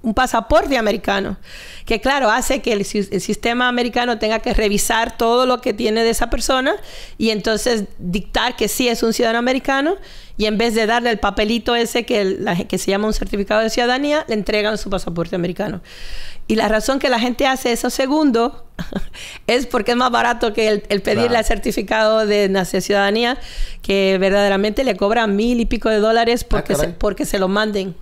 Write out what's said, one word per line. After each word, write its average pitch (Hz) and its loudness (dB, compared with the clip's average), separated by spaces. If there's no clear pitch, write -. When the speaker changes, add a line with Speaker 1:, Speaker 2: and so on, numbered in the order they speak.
Speaker 1:
un 220 -2
pasaporte 262 2
americano, 202 -2
que 226 0
claro, 262 2
hace 254 0
que - 0
el 202 0
si-, 202 -2
el 190 0
sistema 233 -2
americano 240 0
tenga 220 0
que 220 -2
revisar 220 0
todo 240 4
lo 247 0
que 233 -2
tiene 226 0
de 226 2
esa 233 0
persona 262 0
y 220 2
entonces 220 0
dictar 214 -2
que - 0
sí 247 0
es 233 0
un 226 2
ciudadano 233 2
americano 269 0
y 208 2
en 214 0
vez 226 0
de 220 2
darle 240 2
el 220 -2
papelito 214 0
ese 233 0
que, 208 0
la, 190 -2
que 185 -2
se 190 -2
llama 202 0
un 220 0
certificado 208 0
de 226 2
ciudadanía, 262 0
le 240 -4
entregan 214 0
su - -6
pasaporte 180 -4
americano. 170 -4
Y 220 2
la 214 0
razón 214 2
que 277 0
la 240 2
gente 247 0
hace 262 0
eso 240 -2
segundo 269 2
<laughs> - -8
es 240 2
porque 240 0
es 240 2
más 247 2
barato 233 0
que 220 2
el, 208 2
el 202 0
pedirle 233 2
Speaker 2:
Claro. 233 4
Speaker 1:
el 220 0
certificado 220 2
de 208 4
nace-, 190 0
ciudadanía, 208 2
que 190 2
verdaderamente 202 2
le 240 0
cobran 208 2
mil 233 2
y 233 2
pico 226 0
de 220 4
dólares 226 2
porque - 0
Speaker 2:
Ah, 190 2
caray. 151 0
Speaker 1:
se, - -12
porque 208 -2
se 220 -2
lo 190 2
manden. 202 -2